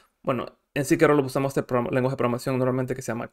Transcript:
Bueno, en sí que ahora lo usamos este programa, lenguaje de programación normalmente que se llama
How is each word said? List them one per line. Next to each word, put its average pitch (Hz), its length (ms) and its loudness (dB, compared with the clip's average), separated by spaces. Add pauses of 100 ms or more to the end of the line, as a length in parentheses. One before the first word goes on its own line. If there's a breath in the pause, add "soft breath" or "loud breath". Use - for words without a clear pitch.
(220 soft breath)
Bueno, - 360 -4 (160)
en 143 120 -2
sí 165 120 2
que 160 80 4
ahora 147 100 6
lo 143 80 4
usamos 135 280 -2
este 147 120 -2
programa, 123 280 -2
lenguaje 127 220 2
de - 40 -10
programación 123 420 -2
normalmente 127 340 -2
que 127 80 -12
se - 120 -8
llama 117 200 -8